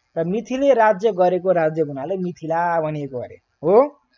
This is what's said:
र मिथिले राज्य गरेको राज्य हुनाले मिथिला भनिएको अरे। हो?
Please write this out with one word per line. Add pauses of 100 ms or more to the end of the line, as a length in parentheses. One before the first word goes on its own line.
(200)
र
मिथिले
राज्य
गरेको
राज्य
हुनाले
मिथिला
भनिएको
अरे।
हो? (180)